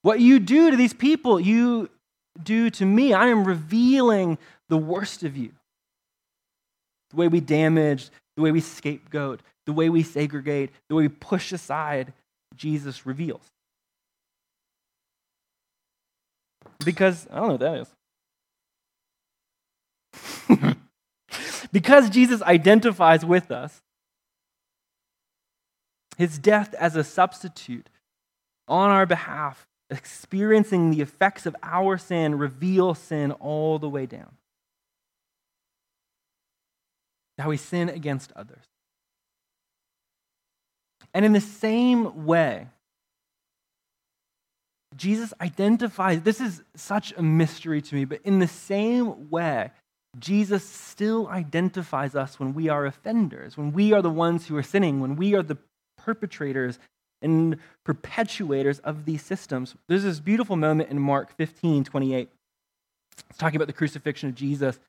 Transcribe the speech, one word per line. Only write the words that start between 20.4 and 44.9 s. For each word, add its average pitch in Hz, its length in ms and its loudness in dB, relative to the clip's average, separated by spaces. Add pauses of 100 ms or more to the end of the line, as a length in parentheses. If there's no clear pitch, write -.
is. - 260 4
<laughs> - 960 -16
Because 220 380 6
Jesus 240 320 4
identifies 175 840 6
with 175 260 0
us, 127 320 -10 (2250)
his 160 220 -2
death 208 360 2
as 160 200 0
a 156 80 0
substitute - 880 -4 (800)
on 190 220 4
our 196 140 6
behalf 151 640 -4 (240)
experiencing 196 1000 0
the 156 100 0
effects 190 460 -2
of 165 160 -8
our 185 340 -2
sin 160 400 -2
reveal 165 580 0
sin 147 380 -4
all 151 460 -4
the 151 100 -8
way 139 180 -8
down. - 260 -20 (3000)
How 147 120 -6
we 151 60 -4
sin 175 320 -6
against 147 460 -8
others. - 300 -20 (2500)
And 202 120 2
in 214 80 6
the 208 80 6
same 226 840 -2
way, 151 420 0 (2250)